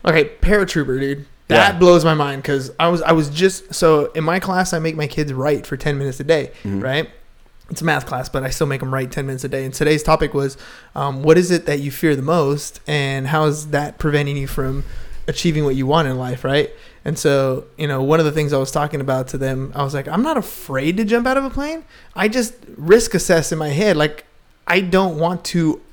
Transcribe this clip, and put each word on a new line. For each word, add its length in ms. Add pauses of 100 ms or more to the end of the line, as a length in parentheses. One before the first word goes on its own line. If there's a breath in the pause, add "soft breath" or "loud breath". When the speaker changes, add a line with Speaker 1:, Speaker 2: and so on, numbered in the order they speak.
Speaker 1:
Okay, 260 (100)
paratrooper, 580
dude. 280 (220)
That 260
Speaker 2:
Yeah. 40
Speaker 1:
blows 260
my 100
mind 300
'cause 340
I 100
was, 140
I 100
was 160
just, 460
so 380
in 120
my 160
class, 320
I 60
make 180
my 100
kids 260
write 340
for 100
ten 220
minutes 220
a 40
day, 260 (140 loud breath)
Speaker 2:
Mm-hmm. 160
Speaker 1:
right? 300 (600)
It's 120
a 20
math 220
class, 220
but 140
I 80
still 160
make 160
'em 100
write 200
ten 140
minutes 180
a 40
day. 160
And 100
today's 280
topic 320
was, 220 (400 loud breath)
um, 260
what 160
is 120
it 160
that 140
you 100
fear 260
the 60
most, 640
and 420
how 180
is 220
that 300
preventing 380
you 100
from 380 (440 loud breath)
achieving 360
what 120
you 100
want 220
in 100
life, 260
right? 260 (340 loud breath)
And 140
so, 460 (120)
you 100
know, 160
one 160
of 80
the 60
things 200
I 60
was 120
talking 300
about 280
to 100
them, 360
I 100
was 100
like, 140
"I'm 140
not 140
afraid 640
to 60
jump 220
out 100
of 80
a 60
plane. 340 (320 soft breath)
I 120
just 260 (220)
risk 380
assess 380
in 60
my 120
head, 260
like, 280 (420)
I 140
don't 380
want 280
to 340 (120)